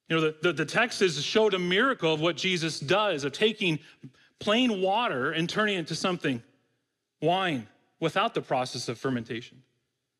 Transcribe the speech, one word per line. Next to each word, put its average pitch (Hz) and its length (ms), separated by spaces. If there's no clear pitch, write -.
You 160 80
know, 160 60
the, 156 200
the, 175 120
the 151 100
text 220 380
is 151 200
showed 214 320
a 185 40
miracle 180 540
of 156 80
what 170 160
Jesus 165 440
does, 170 420
of 139 100
taking 208 460
plain 220 400
water 185 500
and 160 180
turning 208 280
it 175 40
into 160 140
something, 156 480
wine, 160 480
without 190 340
the 156 60
process 127 480
of 120 100
fermentation. 120 640